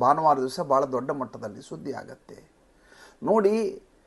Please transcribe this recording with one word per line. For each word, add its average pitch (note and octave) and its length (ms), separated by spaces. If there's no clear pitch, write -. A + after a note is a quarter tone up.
ಭಾನುವಾರ D3 300
ದಿವಸ D#3 260
ಭಾಳ C3+ 100
ದೊಡ್ಡ B2+ 140
ಮಟ್ಟದಲ್ಲಿ A2+ 500
ಸುದ್ದಿ D3 300
ಆಗತ್ತೆ. - 400
ನೋಡಿ, G#3 240